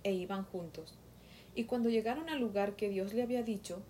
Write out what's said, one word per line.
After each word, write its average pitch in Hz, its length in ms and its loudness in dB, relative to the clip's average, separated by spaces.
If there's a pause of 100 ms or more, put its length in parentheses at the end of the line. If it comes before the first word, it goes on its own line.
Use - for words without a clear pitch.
E 202 80 4
iban 190 320 0
juntos. 165 560 -8 (560)
Y 233 80 0
cuando 233 260 4
llegaron 233 400 2
al 294 120 0
lugar 202 340 2
que 208 140 0
Dios 196 240 0
le 240 100 2
había 240 180 2
dicho 196 480 -4